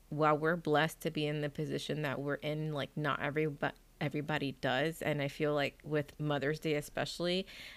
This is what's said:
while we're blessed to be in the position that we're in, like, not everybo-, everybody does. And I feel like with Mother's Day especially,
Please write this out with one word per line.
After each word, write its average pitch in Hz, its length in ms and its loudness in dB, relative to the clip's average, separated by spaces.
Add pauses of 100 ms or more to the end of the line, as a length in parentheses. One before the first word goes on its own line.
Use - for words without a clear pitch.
while 147 280 4
we're 156 200 2
blessed 156 440 4
to 165 80 0
be 151 160 0
in 151 160 0
the 147 80 0
position 143 520 -2
that 131 180 -2
we're 143 160 -2
in, 151 380 -2
like, 135 240 -2
not 147 240 0
everybo-, 147 500 0 (300)
everybody 147 580 -2
does. 143 420 0
And 147 200 0
I 139 80 0
feel 147 240 0
like 143 300 0
with 147 360 -2
Mother's 147 400 0
Day 156 160 0
especially, 175 720 -2 (300)